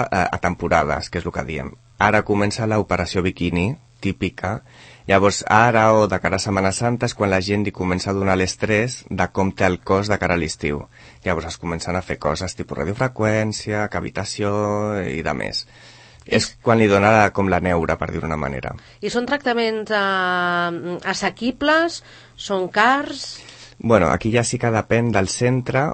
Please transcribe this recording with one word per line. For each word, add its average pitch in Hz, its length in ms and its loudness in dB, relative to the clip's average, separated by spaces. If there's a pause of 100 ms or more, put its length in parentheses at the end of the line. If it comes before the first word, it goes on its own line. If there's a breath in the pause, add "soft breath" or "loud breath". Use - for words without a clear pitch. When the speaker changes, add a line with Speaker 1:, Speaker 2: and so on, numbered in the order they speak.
Speaker 1:
a, 95 140 0 (100)
a 80 80 -4
temporades, 80 720 0
que 90 100 -4
és 80 80 -8
el 87 80 -6
que - 80 -4
diem. 69 300 -8 (260)
Ara 104 240 4
comença 104 440 0
l'operació 95 580 0
biquini, 87 480 0 (260)
típica. 95 600 -4 (460 loud breath)
Llavors, 98 440 4
ara 110 420 6
o 107 140 4
de 92 160 -2
cara 87 140 0
a 95 40 -4
Setmana 95 300 0
Santa 120 340 -2
és 117 80 -4
quan 104 160 0
la 95 140 2
gent 101 240 0
li 98 80 -4
comença 90 340 -2
a 95 60 0
donar 98 240 0
l'estrès 107 680 0
de 92 240 0
com 95 180 0
té 98 160 0
el 90 160 0
cos 98 240 0
de 104 100 0
cara 90 160 0
a 87 60 2
l'estiu. 76 460 -4 (400 loud breath)
Llavors 82 260 -2
es - 80 -12
comencen 85 400 -6
a - 20 -4
fer 87 160 -6
coses 87 380 -4
tipus 87 240 -10
radiofreqüència, 107 1120 -2
cavitació 101 640 -4 (500)
i 82 180 -4
de 78 140 -2
més. 50 300 -6 (600 loud breath)
És 113 220 0 (140)
quan 113 200 4
li 110 80 6
dona 98 240 6
la, 107 180 6
com 98 180 0
la 87 120 2
neura, 82 400 0
per 80 80 -4
dir-ho 82 160 -4
d'una 80 120 -4
manera. 69 340 -6 (300 loud breath)
Speaker 2:
I 202 120 -6
són 240 160 -2
tractaments, 226 640 -2
eh, 180 1040 0 (100)
assequibles? 262 960 -2 (340 loud breath)
Són 185 380 -4
cars? 269 540 0 (500 loud breath)
Speaker 1:
Bueno, 107 320 4
aquí 90 220 0
ja 117 120 2
sí 123 140 -2
que 120 140 0
depèn 113 400 2
del 98 160 2
centre, 127 680 0